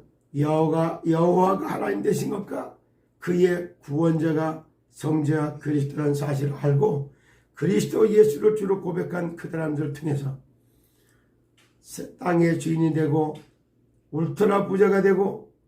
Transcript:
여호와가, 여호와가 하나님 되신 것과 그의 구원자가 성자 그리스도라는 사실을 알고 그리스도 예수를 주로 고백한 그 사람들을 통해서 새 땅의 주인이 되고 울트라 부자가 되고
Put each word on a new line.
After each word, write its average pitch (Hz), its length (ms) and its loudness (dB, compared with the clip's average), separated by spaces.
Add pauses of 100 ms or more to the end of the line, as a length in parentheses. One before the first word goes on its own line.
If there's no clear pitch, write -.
(340)
여호와가, 156 720 0
여호와가 175 600 2
하나님 202 340 -4
되신 - 300 0
것과 - 480 -10 (400)
그의 175 640 0
구원자가 160 840 -2 (240)
성자 151 680 -2
그리스도라는 147 560 -2
사실을 143 400 -4
알고 143 580 0 (400)
그리스도 208 560 2
예수를 214 480 4
주로 196 240 -2
고백한 170 560 -6
그 - 140 -14
사람들을 151 420 -4
통해서 139 460 -6 (1400)
새 - 340 -16
땅의 170 440 2
주인이 160 340 0
되고 156 400 0 (760)
울트라 190 580 0
부자가 196 340 4
되고 196 500 0 (160)